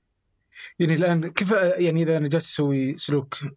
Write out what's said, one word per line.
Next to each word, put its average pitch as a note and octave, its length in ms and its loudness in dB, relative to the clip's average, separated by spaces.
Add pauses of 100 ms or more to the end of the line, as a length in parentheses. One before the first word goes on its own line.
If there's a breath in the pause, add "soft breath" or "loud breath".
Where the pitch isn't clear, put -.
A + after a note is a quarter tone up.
(800 loud breath)
يعني E3 140 2
الآن E3+ 340 2
كيف، F#3 260 -2
آه، F#3+ 200 4
يعني E3+ 300 2
إذا D#3+ 140 2
أنا D3+ 100 -2
جالس D#3+ 220 0
أسوي C#3 480 -2
سلوك، C#3+ 380 -2 (220)